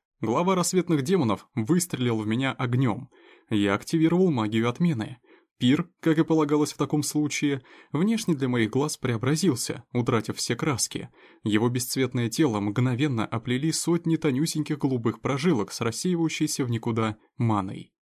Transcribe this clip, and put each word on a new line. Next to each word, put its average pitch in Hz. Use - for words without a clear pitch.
Глава 156
рассветных 175
демонов 131
выстрелил 123
в 104
меня 131
огнём. 123
Я 101
активировал 170
магию 113
отмены. 123
Пир, 147
как 160
и 160
полагалось 151
в -
таком 147
случае, 143
внешне 190
для 131
моих 120
глаз 139
преобразился, 123
утратив 120
все -
краски. -
Его 110
бесцветное 123
тело 113
мгновенно 120
оплели 127
сотни 170
тонюсеньких 151
голубых 123
прожилок 131
с -
рассеивающейся 151
в 117
никуда 113
маной. 98